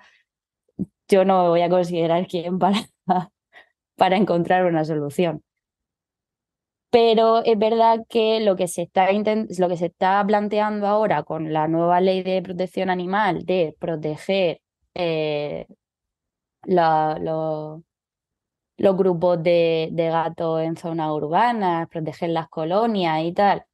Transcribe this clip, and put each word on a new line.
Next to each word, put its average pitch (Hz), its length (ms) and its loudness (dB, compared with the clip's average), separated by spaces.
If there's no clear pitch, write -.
yo 190 180 4
no 190 160 4
me 175 80 4
voy 170 140 4
a 175 60 0
considerar 175 580 0
quién 175 320 -4
para, 190 180 2
<laughs> 180 240 -2
para 185 200 2
encontrar 180 480 2
una 160 200 0
solución. 156 560 -4
Pero 226 520 4
es 226 140 2
verdad 226 500 2
que 220 340 0
lo 202 140 2
que 185 120 -2
se 170 160 -6
está 190 280 0
inten-, 214 360 0
lo 180 120 2
que 175 80 -4
se 170 100 -2
está 196 400 0
planteando 208 580 0
ahora 196 380 0
con 160 280 -6
la 156 160 0
nueva 170 340 2
ley 185 200 2
de 185 220 -2
protección 185 480 -6
animal, 180 520 -2
de 170 360 -2
proteger, 160 840 -4
eh, 156 720 -4
la, 160 560 2
lo-, 160 600 -6
los 196 200 2
grupos 175 440 2
de, 165 500 2
de 165 180 -2
gatos 160 520 -2
en 165 140 -4
zonas 165 360 -6
urbanas, 170 800 0
proteger 165 420 -6
las 160 180 -4
colonias 170 720 0
y 170 100 -4
tal, 196 400 2